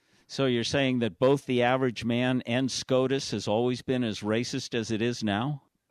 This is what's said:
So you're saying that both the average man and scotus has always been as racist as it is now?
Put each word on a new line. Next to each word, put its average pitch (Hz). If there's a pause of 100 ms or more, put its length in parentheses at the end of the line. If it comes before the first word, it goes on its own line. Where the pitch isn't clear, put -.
(280)
So -
you're 120
saying 131
that 110
both 139
the 123
average 127
man 123
and 123
scotus 131
has 107
always 120
been 127
as 107
racist 120
as 113
it 107
is 120
now? 113 (280)